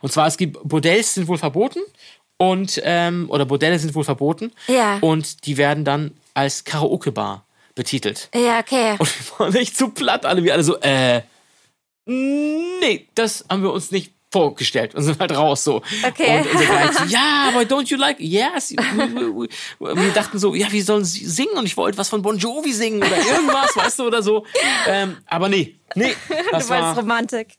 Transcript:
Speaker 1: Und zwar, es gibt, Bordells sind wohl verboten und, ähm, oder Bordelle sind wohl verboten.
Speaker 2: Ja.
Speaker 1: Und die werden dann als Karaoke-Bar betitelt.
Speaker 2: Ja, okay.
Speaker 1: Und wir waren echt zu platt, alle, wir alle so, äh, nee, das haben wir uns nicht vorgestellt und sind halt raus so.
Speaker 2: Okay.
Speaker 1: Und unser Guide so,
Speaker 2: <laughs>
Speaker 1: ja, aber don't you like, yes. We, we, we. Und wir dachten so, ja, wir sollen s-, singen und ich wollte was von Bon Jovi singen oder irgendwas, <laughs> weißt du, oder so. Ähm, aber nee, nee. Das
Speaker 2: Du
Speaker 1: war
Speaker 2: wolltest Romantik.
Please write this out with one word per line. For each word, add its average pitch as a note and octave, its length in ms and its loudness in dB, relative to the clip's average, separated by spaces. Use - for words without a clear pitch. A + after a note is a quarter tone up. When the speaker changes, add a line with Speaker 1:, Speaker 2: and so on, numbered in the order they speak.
Speaker 1:
Und C#3 140 -6
zwar, D#3 140 4
es D#3 100 -2
gibt, E3 260 -2
Bordells D#3+ 480 2
sind F3 160 -2
wohl F3 80 0
verboten E3 440 -2
und, F#3 460 2
ähm, F3 440 2
oder C#3+ 160 2
Bordelle D3 340 2
sind D3+ 160 -2
wohl D#3 100 0
verboten. D3+ 460 -2
Speaker 2:
Ja. A3+ 360 4
Speaker 1:
Und D#3+ 420 0
die C#3+ 140 -4
werden D3 260 2
dann C#3+ 280 -2
als C3+ 320 -2
Karaoke-Bar A2 800 -2
betitelt. - 580 -4
Speaker 2:
Ja, A#3+ 240 4
okay. A3+ 400 0
Speaker 1:
Und - 100 2
wir - 300 -8
waren F#3+ 160 0
echt B3 220 0
zu C4 120 2
platt, A#3+ 380 -2
alle, F3 180 2
wir E3 80 4
alle D#3 120 4
so, E3 160 4
äh, B2+ 420 4
nee, D4 1080 -2
das A3+ 340 -2
haben F#3+ 140 0
wir F#3+ 100 0
uns E3+ 180 -6
nicht - 220 -6
vorgestellt B2+ 640 0
und D3 80 -2
sind D3 160 0
halt F3 160 -2
raus C#3+ 300 2
so. C3+ 180 0
Speaker 2:
Okay. B3 340 2
Speaker 1:
Und D4 120 0
unser E4+ 140 4
Guide - 320 4
so, C#4 60 2
Speaker 2:
<laughs> - 40 -2
Speaker 1:
ja, C#4 400 2
aber B3 120 2
don't B3+ 260 0
you C#4+ 100 -2
like, C4+ 240 0
yes. A3 520 -2
We, A#3 420 -2
we, A#3 340 -4
we. C#3 140 -8
Und F3 100 2
wir F#3+ 100 2
dachten G#3 260 -2
so, F#3+ 160 2
ja, G3+ 160 -2
wir G#3 140 -2
sollen G#3 180 2
s-, F3 120 -4
singen G#3+ 420 -4
und B3+ 80 -2
ich F3+ 120 -4
wollte F3+ 200 -2
was G3 120 -4
von G#3+ 140 -2
Bon G#3 140 -2
Jovi B3+ 360 -4
singen A3 300 -2
oder F#3 140 2
irgendwas, C#4 600 2
<laughs> - 0 -
weißt A3 240 0
du, C4 80 -2
oder A3+ 140 2
so. G#3+ 220 2
Ähm, F#3+ 300 0
aber E3+ 220 -2
nee, G3 280 0
nee. A#3+ 200 0
Das - 160 0
Speaker 2:
Du A3+ 40 -4
Speaker 1:
war B3+ 100 2
Speaker 2:
wolltest A#3 220 0
Romantik. A#3 460 -2